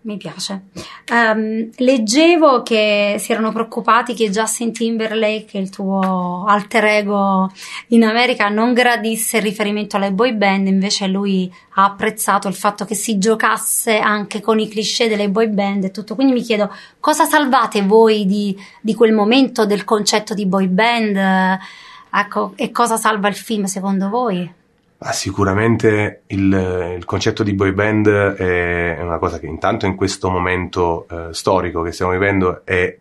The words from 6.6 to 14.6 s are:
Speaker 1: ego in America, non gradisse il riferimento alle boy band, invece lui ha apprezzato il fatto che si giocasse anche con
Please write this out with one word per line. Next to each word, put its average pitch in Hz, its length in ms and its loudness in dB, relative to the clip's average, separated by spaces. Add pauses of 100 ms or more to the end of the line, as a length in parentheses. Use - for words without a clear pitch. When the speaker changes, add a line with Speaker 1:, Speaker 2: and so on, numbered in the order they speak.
Speaker 1:
ego 196 680 2 (380)
in 226 160 6
America, 233 440 2
non 220 240 2
gradisse 226 680 0
il 196 40 0
riferimento 208 540 -4
alle 196 160 0
boy 233 240 2
band, 196 320 2
invece 190 400 0
lui 190 440 -2 (220)
ha 196 120 4
apprezzato 202 600 -2
il 185 80 -4
fatto 208 300 -2
che 208 100 -6
si 202 240 -2
giocasse 220 800 0
anche 208 420 -2
con 220 200 2